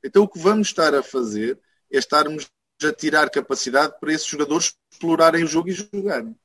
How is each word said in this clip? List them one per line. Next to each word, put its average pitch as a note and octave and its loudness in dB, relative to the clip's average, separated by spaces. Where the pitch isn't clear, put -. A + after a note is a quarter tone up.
Então G3 4
o G3 -2
que F3+ -14
vamos G3+ 2
estar D#3 2
a C3+ 2
fazer A#2 -4
é C#3 -2
estarmos D3 0
a D3+ 0
tirar D3+ 0
capacidade C#3 -2
para D3+ -4
esses D#3 -4
jogadores D3 -2
explorarem E3 2
o D#3 -4
jogo E3+ -2
e - -4
jogarem. F3+ -6